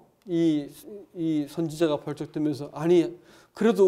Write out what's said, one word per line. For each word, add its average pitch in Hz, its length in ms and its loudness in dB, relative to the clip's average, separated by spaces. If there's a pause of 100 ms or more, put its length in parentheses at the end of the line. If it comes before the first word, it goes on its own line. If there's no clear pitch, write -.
(260)
이, 165 420 0 (460)
이 160 340 -2
선지자가 156 520 -2
펄쩍 147 320 -10
뛰면서 147 400 -4
"아니, 160 440 2 (360)
그래도 202 360 4